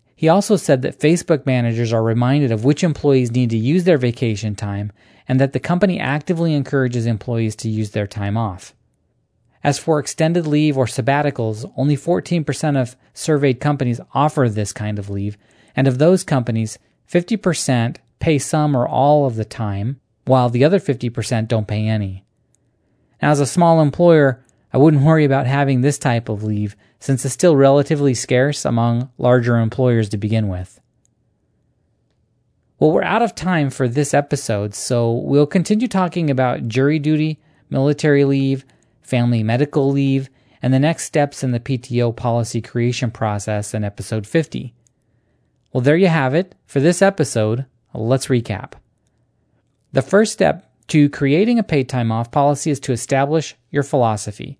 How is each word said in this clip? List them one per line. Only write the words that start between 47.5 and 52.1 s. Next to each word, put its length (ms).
let's 320
recap. 460
The 100
first 300
step 360
to 200
creating 500
a 40
paid 260
time 220